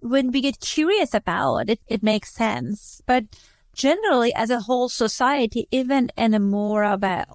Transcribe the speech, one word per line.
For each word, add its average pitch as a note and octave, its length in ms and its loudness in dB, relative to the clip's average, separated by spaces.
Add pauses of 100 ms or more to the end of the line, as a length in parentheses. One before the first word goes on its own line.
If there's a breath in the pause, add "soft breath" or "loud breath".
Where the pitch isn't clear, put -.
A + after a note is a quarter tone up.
when B3+ 320 0
we C#4 80 0
get C#4 180 -2
curious E4 560 0
about F#3+ 560 0
it, A#3 160 -2
it G#3+ 160 -4
makes G#3+ 320 0
sense. G#3 720 -4
But B3+ 180 2 (500 soft breath)
generally, D4 600 2
as A3+ 160 -2
a A#3+ 100 0
whole B3 300 0
society, A#3+ 800 0
even C4 480 2
in A3 160 4
a G#3+ 40 4
more G#3 460 0
of G3+ 180 0
a F#3 220 0 (100)